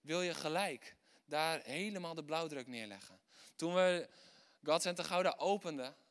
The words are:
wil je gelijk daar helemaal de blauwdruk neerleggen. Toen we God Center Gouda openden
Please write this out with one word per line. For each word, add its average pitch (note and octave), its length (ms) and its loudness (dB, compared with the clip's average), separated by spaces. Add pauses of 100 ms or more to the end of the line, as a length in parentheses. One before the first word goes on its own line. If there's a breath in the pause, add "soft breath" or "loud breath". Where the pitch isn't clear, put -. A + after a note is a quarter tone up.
wil D#3+ 200 0
je F3 120 0
gelijk D#3 600 -2 (300 soft breath)
daar D#3 380 0
helemaal F3 520 -4
de D#3+ 80 -8
blauwdruk D3 440 -4
neerleggen. G#2 520 -12 (360 loud breath)
Toen E3+ 180 -2
we F3+ 360 4 (540 loud breath)
God D#3 180 4
Center F3+ 240 -2
Gouda F3+ 320 4
openden D#3 580 0 (160)